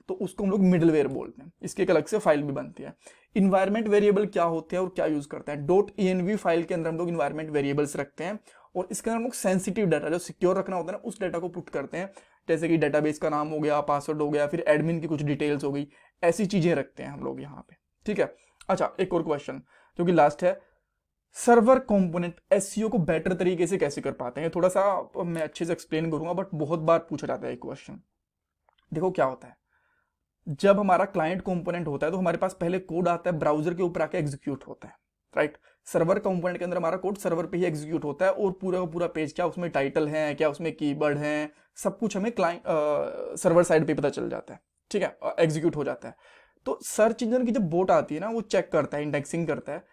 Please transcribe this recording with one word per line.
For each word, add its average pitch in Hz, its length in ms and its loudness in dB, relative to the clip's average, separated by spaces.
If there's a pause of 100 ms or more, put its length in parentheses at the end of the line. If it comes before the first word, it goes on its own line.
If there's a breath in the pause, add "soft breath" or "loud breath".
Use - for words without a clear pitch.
तो 190 60 -6
उसको 196 300 -6
हम 196 60 2
लोग 202 100 2
मिडलवेयर 165 480 6
बोलते 123 340 -8
हैं। - 100 -20 (100)
इसकी 196 200 -4
एक 185 80 2
अलग 156 160 4
से 214 120 0
फाइल 151 240 2
भी 143 100 -4
बनती 135 300 -10
है। 139 120 -16 (420 soft breath)
एनवायरनमेंट 196 520 2
वेरिएबल 208 380 4
क्या 180 180 0
होते 165 320 -2
हैं 185 60 0
और 185 60 -2
क्या 165 180 -2
यूज़ 147 220 -2
करते 147 240 -10
हैं? 147 140 -8
डॉट 196 320 4
ई 190 80 2
एन 185 160 2
वी 202 140 0
फाइल 170 280 2
के 185 100 -4
अंदर 165 160 -2
हम 160 60 -4
लोग 175 120 -2
एनवायरनमेंट 156 420 -2
वेरिएबल्स 143 460 0
रखते 143 280 -8
हैं, 208 160 -8 (360 soft breath)
और 185 140 -4
इसके 226 200 -6
अंदर 233 60 0
हम 233 80 -2
लोग 262 80 -6
सेंसिटिव 190 540 0
डेटा, 151 220 2
जो 170 100 0
सिक्योर 175 380 0
रखना 190 200 -4
होता 170 160 -6
है 208 60 -8
ना, 233 100 -12
उस 202 120 -10
डेटा 175 180 -4
को 180 100 -6
पुट 175 200 -12
करते 147 300 -6
हैं, 196 140 -8 (360 loud breath)
जैसे 160 200 2
कि 165 80 4
डेटाबेस 151 420 2
का - 100 -2
नाम 151 200 -2
हो 156 100 -4
गया, 151 220 2
पासवर्ड 147 420 -2
हो 147 80 0
गया, 147 160 2
फिर 165 220 -4
एडमिन 156 320 2
की 160 60 -6
कुछ 151 160 -2
डिटेल्स 147 420 0
हो 139 80 -2
गई, 143 160 -6 (360 soft breath)
ऐसी 175 220 2
चीज़ें 175 280 4
रखते 139 280 -4
हैं 131 80 -12
हम 135 140 -12
लोग 135 160 -6
यहाँ 135 280 -16
पे, - 80 -20 (300)
ठीक 208 140 0
है। - 160 -2 (320 soft breath)
अच्छा, 170 320 0
एक 180 140 0
और 165 80 2
क्वेश्चन 143 400 -4 (360 soft breath)
जो 175 60 0
कि 180 80 4
लास्ट 175 320 4
है, - 300 -2 (580)
सर्वर 240 460 6
कंपोनेंट 180 560 0 (180)
एसईओ 208 360 2
को 226 100 0
बेटर 160 340 0
तरीके 180 340 2
से 180 120 0
कैसे 143 220 0
कर 135 120 -4
पाते 123 280 -8
हैं? 165 100 -2
थोड़ा 180 180 2
सा 190 420 0 (140)
मैं 165 180 -4
अच्छे 156 220 -6
से 170 80 -2
एक्सप्लेन 165 380 -4
करूंगा, 156 220 -4
but 190 220 -4
बहुत 156 240 -2
बार 165 200 4
पूछा 156 280 -8
जाता 127 200 -6
है 123 60 -6
ये 123 40 -10
क्वेश्चन। 135 440 -14 (920)
देखो 175 180 -2
क्या 165 140 0
होता 127 240 -4
है, - 80 -20 (920)
जब 196 300 4
हमारा 190 260 4
क्लाइंट 180 380 -2
कंपोनेंट 175 440 -4
होता 147 200 -2
है, 165 60 -2
तो 190 60 -2
हमारे 170 200 0
पास 185 220 -4
पहले 175 180 0
कोड 175 300 -2
आता 170 220 0
है, 160 80 -2
ब्राउज़र 151 360 0
के 180 80 -4
ऊपर 170 200 0
आके 156 160 -2
एग्जीक्यूट 143 500 -6
होता 120 200 -16
है, - 60 -20 (420)
राइट? 151 220 0 (260 soft breath)
सर्वर 175 340 2
कंपोनेंट 180 400 -2
के 180 60 -6
अंदर 175 120 -4
हमारा 170 200 -2
कोड 190 200 -4
सर्वर 170 300 -2
पे 170 120 -4
ही 180 60 0
एग्जीक्यूट 151 400 -2
होता 147 220 -2
है, 196 60 4
और 190 200 0
पूरा 185 260 -4
का 185 60 -2
पूरा 170 220 -2
पेज, 156 260 -4
क्या 180 140 -2
उसमें 170 240 -6
टाइटल 139 380 0
है, 151 260 -2
क्या 151 140 2
उसमें 147 280 -4
कीवर्ड 147 420 0
है, 151 340 -4 (240 soft breath)
सब 185 220 -4
कुछ 208 180 -4
हमें 220 160 -2
क्लाइंट, 170 280 -2
अ, - 60 -16 (720)
सर्वर 175 260 6
साइड 160 240 4
पे 156 80 2
पता 143 140 0
चल 120 200 -4
जाता - 260 -10
है, - 60 -20 (300)
ठीक 196 120 0
है, 147 200 -4
अ, - 160 -4
एग्जीक्यूट 156 380 2
हो 143 80 -4
जाता 131 240 -6
है। - 80 -18 (500 soft breath)
तो 262 160 -4
सर्च 214 400 2
इंजन 240 240 2
की 233 60 2
जब 233 100 0
बोट 180 280 2
आती 147 240 4
है 160 60 -4
ना, 202 80 -6
वो 226 120 -4
चेक 196 320 -2
करता 147 240 0
है, 147 60 -4
इंडेक्सिंग 147 440 -4
करता 143 260 -4
है 170 200 -10